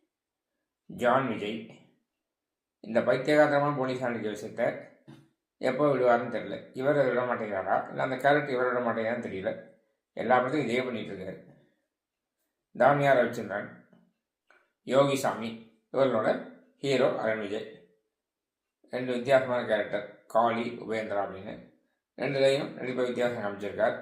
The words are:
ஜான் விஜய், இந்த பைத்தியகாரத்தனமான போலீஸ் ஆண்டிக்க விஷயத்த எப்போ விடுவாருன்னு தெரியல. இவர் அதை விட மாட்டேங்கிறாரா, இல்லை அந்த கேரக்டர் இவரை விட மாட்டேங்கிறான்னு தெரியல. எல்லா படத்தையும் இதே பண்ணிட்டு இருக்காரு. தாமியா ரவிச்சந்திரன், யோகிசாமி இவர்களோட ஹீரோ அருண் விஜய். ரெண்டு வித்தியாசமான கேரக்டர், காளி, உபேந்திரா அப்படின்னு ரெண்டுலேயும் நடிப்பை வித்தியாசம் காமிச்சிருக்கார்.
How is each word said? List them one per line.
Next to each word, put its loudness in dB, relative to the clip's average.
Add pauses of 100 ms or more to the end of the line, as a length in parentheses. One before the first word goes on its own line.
(880)
ஜான் 2
விஜய், -4 (1200)
இந்த -2
பைத்தியகாரத்தனமான 4
போலீஸ் -2
ஆண்டிக்க -2
விஷயத்த -6 (960)
எப்போ 0
விடுவாருன்னு 4
தெரியல. -6 (160)
இவர் 0
அதை 4
விட 0
மாட்டேங்கிறாரா, -2 (120)
இல்லை -6
அந்த -2
கேரக்டர் 2
இவரை 0
விட -2
மாட்டேங்கிறான்னு -2
தெரியல. -6 (640)
எல்லா 2
படத்தையும் 0
இதே 0
பண்ணிட்டு -8
இருக்காரு. -12 (1400)
தாமியா 6
ரவிச்சந்திரன், -2 (1200)
யோகிசாமி 2 (400)
இவர்களோட 2 (480)
ஹீரோ 2
அருண் -2
விஜய். -8 (1300)
ரெண்டு -4
வித்தியாசமான 2
கேரக்டர், -2 (220)
காளி, 2 (120)
உபேந்திரா -4
அப்படின்னு -10 (640)
ரெண்டுலேயும் 2
நடிப்பை -2
வித்தியாசம் -2
காமிச்சிருக்கார். -2